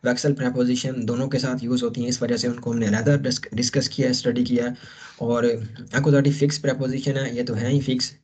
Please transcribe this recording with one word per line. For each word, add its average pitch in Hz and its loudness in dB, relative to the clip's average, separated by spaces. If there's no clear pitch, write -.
वेक्सेल 123 2
preposition 123 0
दोनों 120 0
के 139 0
साथ 127 -2
यूज़ 123 0
होती 117 -2
हैं, 120 -2
इस 123 -2
वजह 120 0
से 120 -2
उनको 120 -4
हमने 117 0
अलग 113 4
डिस्क-, 123 -4
discuss - 0
किया, 127 0
study 123 0
किया। 120 0
और 117 2
accusative 143 6
फिक्स 147 2
preposition 131 -2
है, 131 -2
ये 123 -2
तो 120 -4
है 120 0
ही 139 4
फिक्स 127 -2